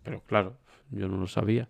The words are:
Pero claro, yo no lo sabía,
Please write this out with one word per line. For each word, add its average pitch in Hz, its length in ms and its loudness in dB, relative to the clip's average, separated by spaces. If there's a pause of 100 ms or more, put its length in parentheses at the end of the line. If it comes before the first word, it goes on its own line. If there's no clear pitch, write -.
Pero - 220 -10
claro, 104 340 2 (320)
yo 101 180 -4
no 95 100 -2
lo 92 100 -2
sabía, 110 420 0